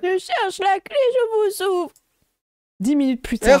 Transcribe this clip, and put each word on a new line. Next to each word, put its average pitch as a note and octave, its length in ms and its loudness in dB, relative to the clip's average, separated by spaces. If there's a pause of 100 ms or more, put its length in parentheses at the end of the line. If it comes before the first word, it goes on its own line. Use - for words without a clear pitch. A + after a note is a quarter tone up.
Je F#4 160 0
cherche G4+ 400 -4
la G4 220 0
clé, - 160 -10 (160)
je A4 520 0
vous G4 80 0
ouvre. F4 200 -4 (880)
Dix B3+ 160 0
minutes C4 260 0
plus - 160 -6
tard. C4 220 6